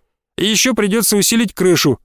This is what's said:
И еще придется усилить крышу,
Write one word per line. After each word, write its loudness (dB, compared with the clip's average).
И -2
еще 0
придется 0
усилить 0
крышу, 0